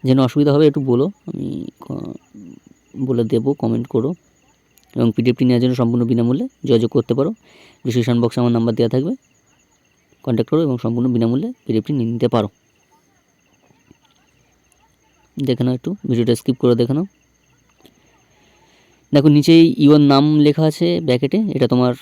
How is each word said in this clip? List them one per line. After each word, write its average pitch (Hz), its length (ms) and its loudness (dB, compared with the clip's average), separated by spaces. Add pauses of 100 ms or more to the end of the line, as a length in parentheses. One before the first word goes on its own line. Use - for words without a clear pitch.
যেন 131 160 2
অসুবিধা 143 340 2
হবে 151 140 4
একটু 143 140 0
বলো, 131 240 0 (220)
আমি - 380 -10 (140)
ক-, - 360 -12 (920)
বলে 120 160 0
দেবো, 117 300 -2
কমেন্ট 117 340 -4
করো। 123 220 -2 (840)
এবং 120 200 0
পিডিএফটি 123 300 0
নেওয়ার 123 160 2
জন্য 127 140 0
সম্পূর্ণ 120 300 0
বিনামূল্যে 123 420 -2 (180)
যোগাযোগ 117 260 2
করতে - 220 -2
পারো। 139 160 -2 (540)
ডেসক্রিপশন 120 380 -2
বক্সে 120 180 -2
আমার 120 120 0
নাম্বার 117 240 0
দেওয়া 117 140 0
থাকবে, 143 240 -2 (1120)
কন্ট্যাক্ট 117 280 -2
করো 151 100 2
এবং 135 160 -2
সম্পূর্ণ 120 360 -4
বিনামূল্যে 120 360 -2 (160)
পিডিএফটি 110 280 -4
নিয়ে 117 180 -4
নিতে 120 160 -2
পারো। 113 200 0 (3000)
দেখে 131 260 -2
নাও 127 100 0
একটু, 127 180 -6 (160)
ভিডিওটা 120 280 0
স্কিপ 123 200 -4
করে 123 200 2
দেখে 120 180 0
নাও। 160 120 -2 (2000)
দেখো, 147 140 4
নিচেই 165 480 6 (100)
your 147 140 6
নাম 147 400 2
লেখা 147 240 2
আছে 156 240 0 (120)
ব্র্যাকেটে, 139 380 -2
এটা 160 300 -2
তোমার 123 340 0